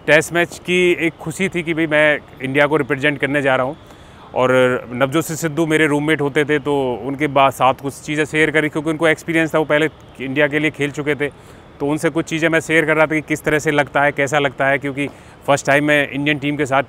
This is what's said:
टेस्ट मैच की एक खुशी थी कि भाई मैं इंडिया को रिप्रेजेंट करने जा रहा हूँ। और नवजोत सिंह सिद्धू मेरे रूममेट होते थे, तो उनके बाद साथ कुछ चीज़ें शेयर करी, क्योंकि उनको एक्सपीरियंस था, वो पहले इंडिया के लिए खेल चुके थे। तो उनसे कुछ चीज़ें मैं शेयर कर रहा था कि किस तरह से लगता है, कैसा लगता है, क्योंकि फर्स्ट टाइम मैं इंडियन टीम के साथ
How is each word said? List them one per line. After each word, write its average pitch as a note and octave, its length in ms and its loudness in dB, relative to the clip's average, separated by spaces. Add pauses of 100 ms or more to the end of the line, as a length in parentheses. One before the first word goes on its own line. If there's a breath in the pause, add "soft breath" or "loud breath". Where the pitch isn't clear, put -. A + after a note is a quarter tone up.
टेस्ट D#3 260 4
मैच E3+ 260 -2
की F3+ 340 2
एक D#3+ 280 -2
खुशी F3+ 280 -4
थी F3 140 -6
कि D#3+ 120 -4
भाई D#3+ 120 -2
मैं D3+ 320 2 (240)
इंडिया C3+ 240 2
को D3 100 2
रिप्रेजेंट C#3+ 440 0
करने C#3+ 220 0
जा C3 140 2
रहा B2+ 100 0
हूँ। D#3 100 -8 (580 loud breath)
और B2+ 460 4 (120)
नवजोत C3+ 320 0
सिंह D#3+ 120 -8
सिद्धू D#3+ 300 -2
मेरे D#3 200 2
रूममेट D3 340 0
होते C#3+ 240 0
थे, D3 140 0
तो C3 460 -2
उनके C#3 220 -4
बाद C3+ 260 2
साथ C3+ 220 2
कुछ C3+ 260 -10
चीज़ें D3+ 240 -2
शेयर D#3 260 0
करी, D3+ 180 0
क्योंकि D3+ 220 -4
उनको D#3+ 180 0
एक्सपीरियंस D#3+ 460 -2
था, D#3+ 40 2
वो D#3 60 2
पहले D3+ 260 0 (300)
इंडिया C3+ 280 0
के D3 100 -2
लिए D3+ 120 0
खेल C#3+ 200 -4
चुके D3 240 -4
थे। C#3 140 -4 (520 loud breath)
तो C#3+ 60 -2
उनसे D#3 240 0
कुछ D#3+ 140 -2
चीज़ें E3 240 0
मैं D#3+ 120 2
शेयर D#3+ 240 0
कर D3+ 120 0
रहा D#3 100 4
था D#3 80 -2
कि D3+ 60 0
किस D3+ 240 -6
तरह D3+ 140 2
से D3+ 120 -2
लगता C#3+ 320 2
है, C#3+ 100 2
कैसा C#3 260 0
लगता C#3 280 -2
है, C#3 120 2
क्योंकि C#3 300 -6 (380 loud breath)
फर्स्ट C#3+ 200 2
टाइम C#3+ 180 4
मैं D3 260 2
इंडियन C#3+ 280 -2
टीम D3 180 -4
के C#3+ 100 -2
साथ C3+ 220 2